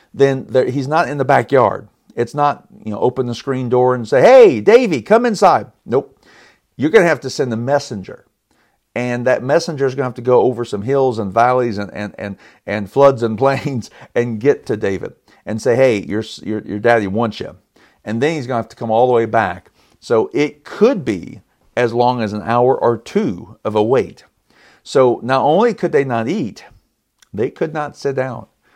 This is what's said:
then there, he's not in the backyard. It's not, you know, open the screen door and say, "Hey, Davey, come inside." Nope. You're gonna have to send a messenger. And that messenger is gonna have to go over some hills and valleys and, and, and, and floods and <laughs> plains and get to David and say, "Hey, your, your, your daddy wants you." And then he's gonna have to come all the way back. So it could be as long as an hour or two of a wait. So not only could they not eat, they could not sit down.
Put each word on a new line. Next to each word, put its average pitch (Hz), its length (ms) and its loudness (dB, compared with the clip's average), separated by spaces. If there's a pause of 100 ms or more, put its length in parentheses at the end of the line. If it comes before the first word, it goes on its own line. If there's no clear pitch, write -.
(120)
then 135 340 0
there, 127 220 0
he's 131 200 -4
not 156 200 0
in 147 100 -6
the 135 60 -2
backyard. 120 640 2 (280)
It's 117 180 -4
not, 143 320 -2 (180)
you 110 60 -10
know, 104 80 -8
open 127 280 -2
the 120 100 -6
screen 127 320 -6
door 127 260 2
and 120 140 -8
say, 135 120 2
"Hey, 208 400 8
Davey, 196 400 4
come 226 240 2
inside." 175 460 2 (160)
Nope. 127 320 -4 (580)
You're 135 140 -2
gonna 185 160 6
have 156 140 0
to 131 100 -8
send 127 220 -4
a 113 40 -4
messenger. 120 680 -4 (720)
And 123 280 -4
that 123 200 2
messenger 147 420 0
is 127 80 -2
gonna 131 140 -4
have 120 60 -8
to 127 80 -12
go 123 180 4
over 117 240 0
some 101 180 -6
hills 131 380 0
and 98 120 -6
valleys 123 460 2
and, 101 160 -8
and, 101 240 -10
and, 101 180 -10 (300)
and 101 240 -6
floods 135 320 4
and 110 160 -2
<laughs> 113 40 -2
plains 135 480 -2 (220)
and 120 280 -2
get 135 260 0
to 113 100 -2
David 98 380 -4 (320)
and 110 160 -6
say, 120 140 2
"Hey, 127 280 4
your, 104 200 -6 (180)
your, 107 200 -6
your 101 180 -8
daddy 117 260 2
wants 104 320 -4
you." - 180 -12 (480)
And 113 160 -6
then 156 140 0
he's 135 140 -8
gonna 127 100 -4
have 113 120 -6
to - 60 -20
come 117 140 -8
all 113 160 4
the 127 60 2
way 117 140 2
back. 104 440 -2 (300)
So 113 320 0
it 147 320 -4
could 214 400 0
be 95 360 -8 (360)
as 120 160 0
long 120 300 0
as 104 100 -4
an 104 100 -8
hour 120 380 0
or 117 160 2
two 120 680 -6
of 107 100 -4
a 107 80 2
wait. 110 420 -2 (600)
So 127 400 2
not 127 180 -2
only 190 320 2
could - 160 -4
they 143 140 2
not 117 240 -4
eat, 156 360 -6 (720)
they 110 160 -4
could 160 240 -6
not 147 220 -8
sit 139 180 -6
down. 131 320 -6 (300)